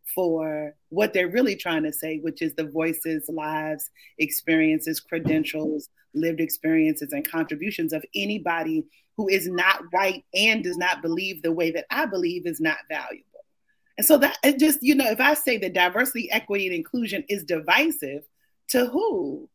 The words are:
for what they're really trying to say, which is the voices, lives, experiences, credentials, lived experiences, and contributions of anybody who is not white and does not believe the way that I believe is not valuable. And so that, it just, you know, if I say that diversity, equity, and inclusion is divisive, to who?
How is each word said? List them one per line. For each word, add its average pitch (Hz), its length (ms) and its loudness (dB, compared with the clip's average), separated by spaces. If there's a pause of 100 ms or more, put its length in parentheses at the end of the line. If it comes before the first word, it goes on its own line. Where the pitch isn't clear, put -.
(140)
for 156 600 -2 (140)
what 208 220 2
they're 180 160 2
really 214 280 2
trying 160 280 -2
to 151 80 -2
say, 160 260 -6
which 156 240 -6
is 156 120 -2
the 160 100 -4
voices, 160 640 -2
lives, 156 600 -4 (280)
experiences, 156 840 0
credentials, 156 880 -2 (260)
lived 160 260 0
experiences, 156 720 2
and 143 160 -4
contributions 160 640 -4
of 156 120 -4 (100)
anybody 165 680 -2 (320)
who 202 120 -2
is 190 200 2
not 180 420 2
white 190 340 0 (100)
and 220 280 4
does 175 140 -4
not 180 260 -2
believe 170 400 -4
the 165 100 0
way 165 200 0
that 165 180 -6
I 302 160 0
believe 180 400 -4
is 160 140 -6
not 156 180 0 (100)
valuable. 135 360 -10 (760)
And 214 80 0
so 302 120 10
that, 277 240 2
it 269 160 6
just, 302 240 4
you 277 120 6
know, 247 160 4
if 220 100 -2
I 285 140 6
say 247 240 0
that 185 160 -4
diversity, 196 560 2
equity, 202 360 0
and 180 80 -2
inclusion 202 540 -4
is 196 160 -2
divisive, 165 800 0 (460)
to 247 180 4
who? 269 680 -2